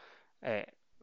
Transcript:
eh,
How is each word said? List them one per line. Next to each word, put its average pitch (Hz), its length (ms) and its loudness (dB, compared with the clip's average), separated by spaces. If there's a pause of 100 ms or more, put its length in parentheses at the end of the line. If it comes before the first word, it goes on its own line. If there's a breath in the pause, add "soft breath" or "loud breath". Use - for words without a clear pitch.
(400 loud breath)
eh, 107 260 2 (380)